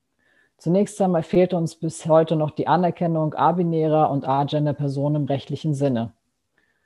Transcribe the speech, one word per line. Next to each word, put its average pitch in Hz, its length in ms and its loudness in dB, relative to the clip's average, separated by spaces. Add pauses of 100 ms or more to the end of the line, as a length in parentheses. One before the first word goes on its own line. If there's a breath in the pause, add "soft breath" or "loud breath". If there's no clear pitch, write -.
(580)
Zunächst 190 420 0
einmal 180 220 2
fehlt 185 320 2
uns 165 200 -2
bis - 320 -8
heute 160 300 4
noch 151 140 -2
die - 160 -6
Anerkennung 165 640 0
abinärer 156 800 2
und 139 180 -2
agender 143 460 0
Personen 143 420 -2
im 147 80 0
rechtlichen 139 480 -4
Sinne. 131 400 -2 (720)